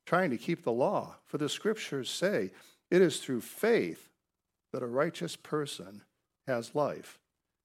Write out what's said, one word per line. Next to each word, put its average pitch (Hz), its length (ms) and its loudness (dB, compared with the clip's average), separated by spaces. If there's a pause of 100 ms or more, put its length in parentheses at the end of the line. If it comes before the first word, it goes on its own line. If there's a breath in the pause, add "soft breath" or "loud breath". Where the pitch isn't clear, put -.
trying 180 260 2
to 117 80 0
keep - 260 -4
the 123 80 2
law. 131 520 0
For - 140 -8
the 143 100 0
scriptures 156 640 -4
say, 160 420 0 (380 loud breath)
'It 175 100 8
is 165 200 6
through 123 220 -2
faith 165 680 0 (640)
that 131 100 -4
a 120 60 -4
righteous 160 480 -2
person 104 680 -6 (440)
has 117 260 -4
life.' 120 460 -4 (440)